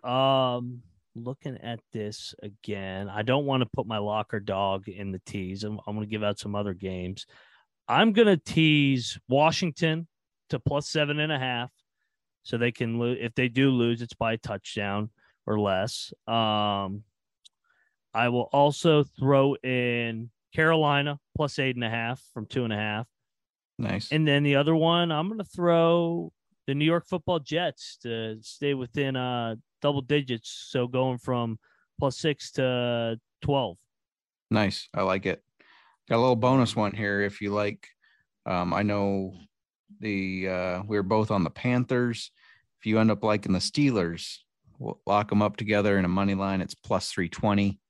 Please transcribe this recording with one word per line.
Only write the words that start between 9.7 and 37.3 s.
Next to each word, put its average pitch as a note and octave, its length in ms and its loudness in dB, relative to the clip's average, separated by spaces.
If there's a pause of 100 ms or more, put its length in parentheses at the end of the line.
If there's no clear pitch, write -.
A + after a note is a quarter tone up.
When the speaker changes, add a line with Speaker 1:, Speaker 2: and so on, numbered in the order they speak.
Speaker 1:
to C3+ 80 -4
plus C#3+ 300 -2
seven D3 320 -2
and D#3 100 -2
a C#3+ 80 -2
half, B2+ 320 -4 (720)
so - 160 -4
they A#2+ 140 2
can A#2 260 -2
lo-, A#2+ 180 0
if A#2 200 -6
they B2+ 120 4
do C3+ 220 4
lose, A#2 320 2
it's - 120 -10
by A2+ 180 -2
a A2 60 -4
touchdown G#2 720 -4 (380)
or G#2+ 120 0
less. G2 520 -2 (140)
Um, G#2 800 0 (1080)
I A#2+ 180 2
will A#2+ 220 0
also D3 520 4
throw C3+ 580 4
in A#2+ 680 -2 (240)
Carolina D3 680 2 (160)
plus D3 240 -2
eight C3 160 0
and A#2+ 80 -2
a A2 60 -2
half A#2 300 -4 (140)
from A2 120 -8
two B2+ 180 -2
and A2 80 -2
a G#2 40 -2
half. G#2+ 300 -4 (720)
Speaker 2:
Nice. G#2+ 320 -4
Speaker 1:
And D#3 160 2
then C#3+ 160 4
the C#3+ 140 4
other D3 180 4
one, E3 380 2
I'm D#3+ 160 -2
gonna G#3+ 160 -8
throw E3+ 880 2 (340)
the C#3 80 -2
New D3 100 0
York E3 220 2
Football F3 320 -4
Jets D#3 600 -6
to A2+ 420 -6
stay C#3+ 340 -4
within, C3 400 -4
uh, B2 400 -2 (280)
double C#3+ 180 0
digits. B2+ 500 -2 (180)
So B2 200 -2
going B2+ 300 -2
from A#2+ 420 -4 (400)
plus C#3 160 0
six - 360 -2
to A#2+ 680 -2 (200)
twelve. B2+ 360 0 (760)
Speaker 2:
Nice. G#2+ 420 0
I G2+ 100 -2
like F#2+ 240 0
it. F2+ 180 -4 (640)
Got A#2 80 2
a A#2 60 4
little B2+ 120 4
bonus B2+ 400 4
one G#2+ 160 0
here G2+ 300 0
if G2+ 200 -2